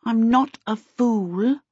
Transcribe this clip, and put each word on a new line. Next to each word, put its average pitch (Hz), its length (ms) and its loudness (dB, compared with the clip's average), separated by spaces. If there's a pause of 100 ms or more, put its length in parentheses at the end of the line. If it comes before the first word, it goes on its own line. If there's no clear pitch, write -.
I'm 226 240 2
not 254 360 0
a 214 120 -4
fool 220 800 -2 (120)